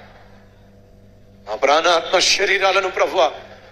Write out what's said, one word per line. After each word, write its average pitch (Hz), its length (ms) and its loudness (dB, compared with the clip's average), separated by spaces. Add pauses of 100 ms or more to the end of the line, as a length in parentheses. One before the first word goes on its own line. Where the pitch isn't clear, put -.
(1500)
మా 110 80 -10
ప్రాణాత్మ 165 640 2
శరీరాలను 190 720 0
ప్రభువా 165 380 0 (440)